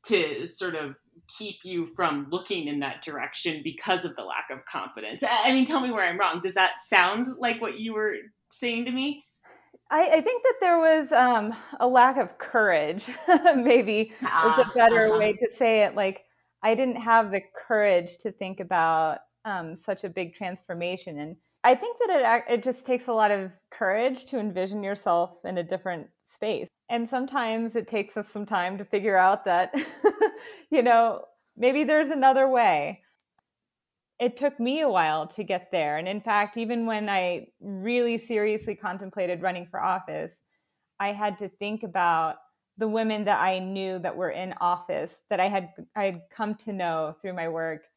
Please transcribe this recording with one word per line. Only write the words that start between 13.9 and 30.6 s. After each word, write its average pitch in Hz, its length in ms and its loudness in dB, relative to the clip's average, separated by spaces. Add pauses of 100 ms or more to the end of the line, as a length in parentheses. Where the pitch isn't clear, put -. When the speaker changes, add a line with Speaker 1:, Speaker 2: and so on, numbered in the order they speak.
Speaker 2:
is 233 160 4
a 247 60 6
Speaker 1:
Ah, 226 100 -4
Speaker 2:
better 226 380 6
Speaker 1:
uh-huh. 220 60 4
Speaker 2:
way 214 160 2
to 220 140 -2
say 226 340 4
it. 196 120 2
Like, 196 280 -2 (400)
I 220 120 2
didn't 254 220 0
have 226 340 4
the 190 120 -2 (240)
courage 196 520 2
to 208 140 -8
think 190 280 -10
about, 165 600 0 (240)
um, 170 320 -8
such 190 280 -8
a 196 40 -6
big 170 260 -8
transformation. 180 840 -8
And 156 180 -12 (260)
I 247 120 8
think 466 260 -6
that 453 180 2
it 254 60 2
ac-, 233 300 2
it 226 80 -2
just 254 240 -6
takes 247 220 -4
a 240 40 -2
lot 214 180 4
of 190 220 -2 (180)
courage 226 560 -2
to 262 120 -6
envision 196 440 -4
yourself 180 640 -2
in 180 140 -6
a 175 40 -4
different 175 460 -8 (140)
space. - 460 -6 (200)
And 233 200 -4
sometimes 233 680 -4
it 226 100 -4
takes 202 300 -6
us 208 120 -8
some 208 180 -10
time 190 320 -2
to 202 60 -10
figure 196 320 0
out 190 280 4
that, 185 300 0 (500)
<laughs> - 460 -6